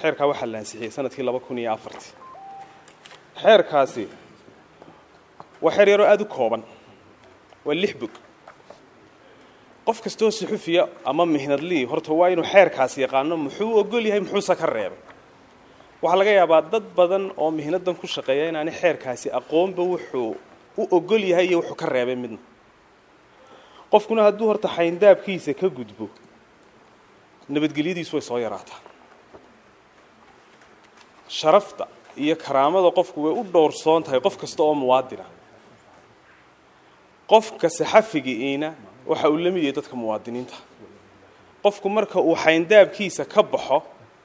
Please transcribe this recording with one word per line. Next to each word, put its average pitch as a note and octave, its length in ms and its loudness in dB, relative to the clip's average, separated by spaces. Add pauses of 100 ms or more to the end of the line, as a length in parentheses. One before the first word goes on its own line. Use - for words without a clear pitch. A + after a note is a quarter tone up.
Xeerkaa D3 300 -2
waxaa C3+ 160 -4
la A2 120 -8
ansixiyey A2 320 -12
sanadkii C3 360 -8
laba B2 140 -4
kun B2 180 -10
iyo A#2 140 -4
afartii. - 400 -12 (1300)
Xeerkaasi D3+ 640 4 (1600)
waa D#3+ 120 2
xeer G3+ 140 6
yaroo G3+ 180 4
aad G3+ 160 4
u - 40 -4
kooban. A2+ 360 -4 (1040)
Waa D3 100 -2
lix G3 240 -4
bog. A#2 120 -8 (1800)
Qof A3 160 0
kastoo G#3+ 280 0
suxufiya F3+ 560 -2 (180)
ama D#3 220 0
mihnadlii D3 580 0
horta D#3 300 -4
waa F3 160 4
inuu E3+ 160 0
xeerkaasi C#3+ 560 2
yaqaano C3+ 340 -2
muxuu G#3 460 -2
ogol A3 240 -2
yahay, G#3 140 0
muxuuse F#3+ 360 -2
ka - 100 -4
reebay. F#2+ 320 -4 (1040)
Waxaa E3+ 160 4
laga G3+ 120 4
yaabaa E3 400 6
dad G#3+ 160 -2 (100)
badan F#3+ 400 2
oo D#3+ 140 -2
mihnadan E3+ 480 -4
ku - 80 -14
shaqeeya C#3+ 420 -2
inaanay D#3+ 260 -6
xeerkaasi C3+ 600 -2
aqoonba E3+ 480 0
wuxuu C#3 540 -4 (420)
u G#3+ 120 -2
ogol F#3 340 2
yahay F3+ 260 2
iyo E3+ 80 2
wuxuu D#3+ 160 -4
ka E3 120 -8
reebay B2+ 300 -2
midna. A#2 220 -10 (1500)
Qofkuna G#3+ 320 4
hadduu G#3 240 2
horta G#3 200 -2
xayndaabkiisa F3 840 2
ka F#3 140 -2
gudbo, A2 400 -10 (1400)
nabadgelyadiisu D3+ 680 -4
way C3 80 -4
soo B2 160 -4
yaraataa. G#2 400 -10 (2500)
Sharafta - 580 2 (300)
iyo D3+ 200 0
karaamada D#3+ 540 2
qofku - 340 0
way D#3 80 0
u A3+ 120 -4
dhowrsoon D#3+ 600 2
tahay C3 160 0
qof F#3+ 160 -2
kasta - 260 -4
oo D3+ 120 2
muwaadin B2+ 460 0
ah. F#2 100 -18 (2000)
Qofka G#3+ 420 2
saxafigiina C#3 1000 0 (380)
waxa - 240 0
uu D3+ 80 0
la F3 120 0
mid F#3 140 -2
yahay C#3 80 -2
dadka C3+ 240 -10
muwaadiniinta. A#2 580 -8 (1120)
Qofku G3+ 240 0
marka G3+ 320 -2
uu D#3+ 160 2
xayndaabkiisa E3+ 880 4
ka G#3 180 0
baxo, - 360 -2 (460)